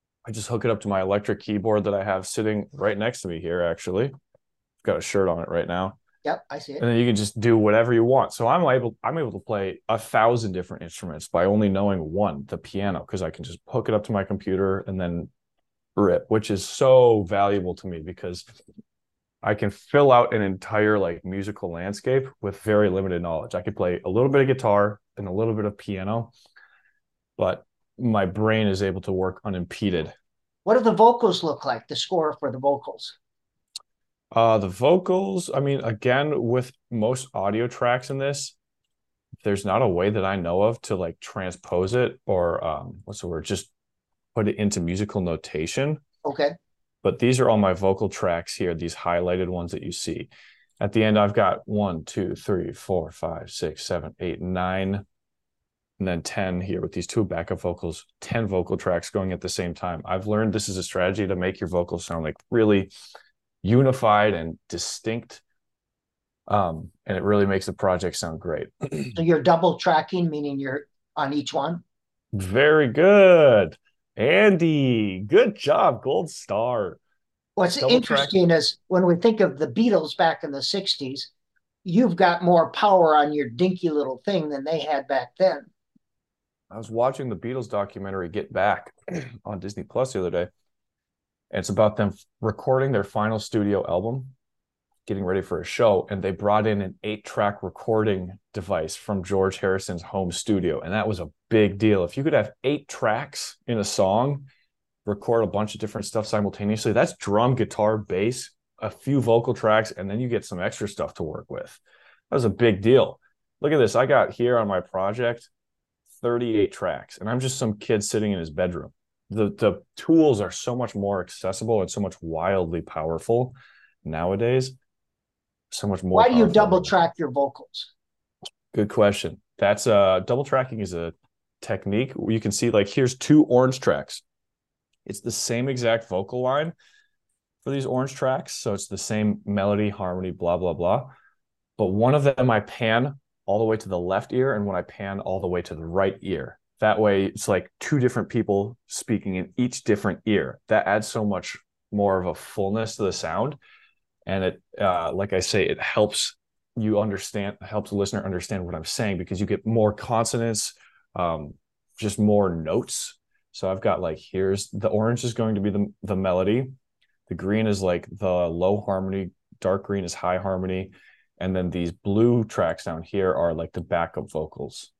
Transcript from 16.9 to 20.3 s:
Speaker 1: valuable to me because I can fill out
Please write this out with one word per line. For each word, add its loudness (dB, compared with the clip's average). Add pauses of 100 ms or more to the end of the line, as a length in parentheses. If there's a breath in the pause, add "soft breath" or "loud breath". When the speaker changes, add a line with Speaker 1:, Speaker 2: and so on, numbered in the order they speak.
Speaker 1:
valuable 0
to -14
me -10
because -10 (960)
I 2
can -2
fill 4
out 6